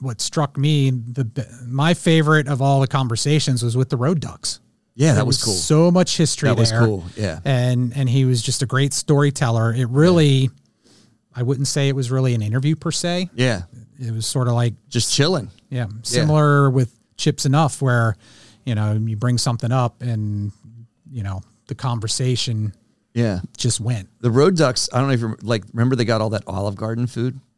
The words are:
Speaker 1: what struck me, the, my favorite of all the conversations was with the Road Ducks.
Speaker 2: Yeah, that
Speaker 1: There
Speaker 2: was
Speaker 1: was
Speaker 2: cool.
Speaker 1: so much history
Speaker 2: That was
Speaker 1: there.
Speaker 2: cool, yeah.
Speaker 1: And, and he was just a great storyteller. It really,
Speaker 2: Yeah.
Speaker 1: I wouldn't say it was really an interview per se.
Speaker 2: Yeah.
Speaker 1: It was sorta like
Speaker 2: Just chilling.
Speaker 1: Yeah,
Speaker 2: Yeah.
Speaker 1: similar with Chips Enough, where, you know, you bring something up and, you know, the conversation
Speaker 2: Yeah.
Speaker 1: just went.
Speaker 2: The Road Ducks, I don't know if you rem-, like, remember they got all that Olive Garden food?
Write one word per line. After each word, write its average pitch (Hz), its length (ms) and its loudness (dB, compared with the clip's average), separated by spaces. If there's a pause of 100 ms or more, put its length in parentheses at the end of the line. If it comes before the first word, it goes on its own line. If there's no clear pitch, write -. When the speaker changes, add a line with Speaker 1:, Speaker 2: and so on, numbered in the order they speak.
Speaker 1:
what 127 180 -8
struck - 380 -4
me, 143 340 2
the, 120 560 -6 (180)
my 139 280 0
favorite 156 560 2
of 131 120 0
all 139 200 4
the 135 60 2
conversations 135 760 0
was 120 140 0
with 131 100 2
the - 80 -4
Road 139 240 0
Ducks. - 400 -8 (360)
Speaker 2:
Yeah, 147 160 4
that 117 80 4
Speaker 1:
There 107 60 2
Speaker 2:
was - 120 0
Speaker 1:
was - 80 -4
Speaker 2:
cool. 107 80 -2
Speaker 1:
so 156 380 4
much 175 260 2
history 151 320 0
Speaker 2:
That 104 80 2
was 110 140 4
Speaker 1:
there. 113 120 2
Speaker 2:
cool, 101 220 0 (100)
yeah. 95 300 -4
Speaker 1:
And, 123 500 0
and 135 140 0
he 131 160 2
was 127 160 2
just - 220 -4
a - 20 0
great 135 260 0
storyteller. 135 840 2
It 123 140 -2
really, 156 400 4
Speaker 2:
Yeah. 135 200 4 (880)
Speaker 1:
I 123 60 -6
wouldn't 139 260 -2
say 139 220 0
it 135 60 0
was 127 160 -4
really 131 240 2
an 110 80 -2
interview 131 320 0
per 156 160 -6
se. 175 420 -4
Speaker 2:
Yeah. 117 300 0 (360)
Speaker 1:
It 117 120 -8
was 113 160 -4
sorta 123 260 0
like 117 220 0 (120)
Speaker 2:
Just - 240 -2
chilling. 143 380 0 (220)
Speaker 1:
Yeah, 123 180 -4
Speaker 2:
Yeah. 104 40 -12 (100)
Speaker 1:
similar 143 680 4
with 127 240 0 (240)
Chips - 300 -2
Enough, 143 340 0
where, 117 340 2 (500)
you 120 100 -2
know, 107 180 -2
you 110 240 -2
bring 123 220 0
something 117 320 -4
up 123 320 -2
and, 104 480 -4 (600)
you 120 120 -8
know, 95 180 -8 (240)
the - 80 -10
conversation 117 960 -2 (440)
Speaker 2:
Yeah. 110 240 0 (180)
Speaker 1:
just - 220 -2
went. 110 300 -6 (120)
Speaker 2:
The 120 80 2
Road 147 260 4
Ducks, 139 380 0
I 123 60 0
don't 135 80 0
know 135 80 2
if 117 60 -2
you 117 80 -4
rem-, - 120 -8
like, 107 220 -4 (100)
remember 123 220 2
they 120 100 0
got 110 160 0
all 107 80 -2
that 101 160 -4
Olive 101 300 -4
Garden 113 320 -4
food? 123 320 -6 (180)